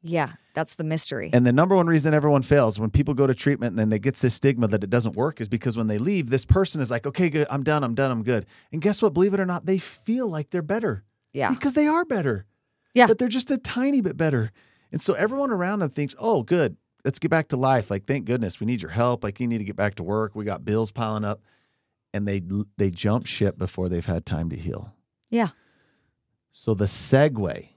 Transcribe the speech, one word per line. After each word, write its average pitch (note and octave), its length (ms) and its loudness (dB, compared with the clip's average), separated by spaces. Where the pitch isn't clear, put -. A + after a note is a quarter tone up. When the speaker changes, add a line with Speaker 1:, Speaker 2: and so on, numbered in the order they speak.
Speaker 1:
Yeah, D#3+ 260 -2
that's D#3+ 220 -4
the E3 100 -8
mystery. C#3+ 480 -4
Speaker 2:
And B2 140 6
the A#2+ 80 6
number F3+ 200 6
one F3 120 6
reason D#3 260 4
everyone D3 300 4
fails A#2 360 4
when A2 120 -2
people D3 240 2
go C3+ 120 4
to C3+ 60 4
treatment A#2+ 380 0
and F#2+ 80 -4
then G#2+ 100 2
they G#2+ 100 2
get B2+ 180 -2
this B2 180 0
stigma A#2+ 340 0
that G2+ 160 0
it F#2+ 60 -6
doesn't A2+ 260 0
work C#3 240 -4
is G#2+ 80 -8
because A2+ 300 -4
when A2 80 -2
they G#2+ 100 -2
leave, D#3 320 -2
this - 160 0
person F3+ 380 2
is A#2 80 -4
like, A#2 160 -4
"Okay, E3 240 0
good, D3+ 180 0
I'm C#3 140 -4
done, D3+ 200 0
I'm A#2 120 -2
done, C3+ 160 0
I'm A2+ 120 -2
good." G#2+ 220 0
And D#3 120 -8
guess G3+ 180 0
what? F#3+ 140 2
Believe F#3+ 180 2
it G3 80 0
or F#3+ 60 -2
not, F3+ 180 -6
they F#3+ 140 0
feel A#3 500 -4
like D#3 220 -6
they're F3+ 100 -2
better. E3 440 -4
Speaker 1:
Yeah. C3 160 -2
Speaker 2:
Because C4 240 0
they D4 140 4
are E4 180 2
better. D3+ 400 -2
Speaker 1:
Yeah. A#3+ 140 8
Speaker 2:
But A3 100 4
they're B3 120 0
just B3 220 -2
a C#4 60 0
tiny C4 460 0
bit F#3 160 -4
better. C3+ 340 0
And E3+ 80 -4
so F3 140 0
everyone B3+ 360 -2
around G3 280 -2
them E3+ 120 -2
thinks, D3 280 -6
"Oh, G#3 240 0
good, C#3 340 0
let's C3+ 140 -2
get D#3+ 120 -2
back D#3+ 180 0
to C3+ 80 -2
life. C3 340 2
Like, G2 160 -4
thank C3+ 180 -2
goodness, A2+ 360 -2
we G#2 60 -4
need A#2 160 -2
your D#2+ 80 -12
help. A#2 320 0
Like, G2+ 180 -8
you B2 60 -2
need A#2 120 -2
to G2+ 60 -6
get G2 120 -10
back G2+ 200 -2
to F#2 60 -10
work. G#2 320 -4
We G#2+ 100 -8
got G2+ 200 -6
bills G#2+ 260 0
piling G#2+ 340 -4
up." G#2 180 -6
And G2+ 160 -2
they, G2 140 -2
they G2 140 2
jump G#2 360 -2
ship - 320 -2
before F2+ 300 -4
they've F2 180 -4
had F2 180 -4
time E2 260 -4
to E2+ 60 -8
heal. - 380 -10
Speaker 1:
Yeah. A#3 180 0
Speaker 2:
So - 200 -2
the G2+ 120 2
segue A2 920 2